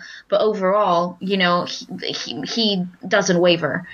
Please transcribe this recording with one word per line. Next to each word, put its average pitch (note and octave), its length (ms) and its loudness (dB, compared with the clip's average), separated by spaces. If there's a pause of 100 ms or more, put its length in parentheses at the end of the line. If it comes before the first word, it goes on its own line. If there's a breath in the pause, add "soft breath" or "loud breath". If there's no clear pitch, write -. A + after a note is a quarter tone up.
(280 loud breath)
but G3 140 4
overall, F#3+ 760 2
you F#3+ 180 -2
know, F3 260 2
he, - 220 -10 (260)
he, - 300 -10
he G3+ 420 -2 (220)
doesn't F#3 340 2
waver. F3 540 2